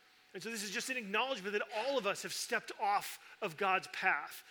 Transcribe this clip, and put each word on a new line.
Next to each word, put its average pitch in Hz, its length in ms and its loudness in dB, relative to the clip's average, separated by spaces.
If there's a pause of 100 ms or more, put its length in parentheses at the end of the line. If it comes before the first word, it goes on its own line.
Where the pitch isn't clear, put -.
(340)
And 185 100 -10
so 214 60 -6
this 226 140 -4
is 208 80 -4
just 233 180 -2
an 254 80 0
acknowledgement 214 560 0
that 208 80 2 (120)
all 254 240 2
of 208 80 2
us 190 180 2
have 190 100 -6
stepped - 480 -2
off 202 380 2 (220)
of 180 140 -2
God's 190 380 2
path. 165 560 0